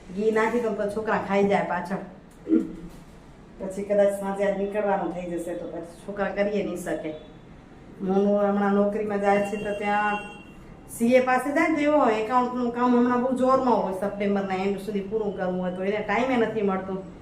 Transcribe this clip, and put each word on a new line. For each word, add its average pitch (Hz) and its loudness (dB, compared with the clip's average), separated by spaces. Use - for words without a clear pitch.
ઘી 220 2
નાખી 226 2
દઉં 214 -2
તો 202 -2
છોકરા 214 -2
ખાઈ 202 2
જાય 196 2
પાછળ. 180 -4
પછી 196 -8
કદાચ 202 4
સાંજે 196 -2
આજ 190 0
નીકળવાનું 196 0
થઈ 175 -8
જશે, 170 -6
તો 170 -8
પછી 165 -10
છોકરા 196 -6
કરીએ 202 0
નહીં 175 -6
શકે. 160 -6
હું 202 2
હમણાં 202 2
નોકરીમાં 208 0
જાય 202 4
છે, 202 -4
તો 208 -4
ત્યાં 208 0
સી 233 2
એ 247 8
પાસે 254 2
જાય 330 4
ને, 320 2
તો 294 2
એવો 294 4
એકાઉન્ટનું 240 2
કામ 240 4
હમણાં 240 4
બહુ 262 0
જોરમાં 254 4
હોય, 190 0
સપ્ટેમ્બરના 196 -2
એન્ડ 196 -2
સુધી 208 -4
પૂરું 202 -4
કરવું 180 -2
હોય, 180 -2
તો 185 -6
એને 202 -2
ટાઈમે 247 0
નથી 220 0
મળતો. 190 -2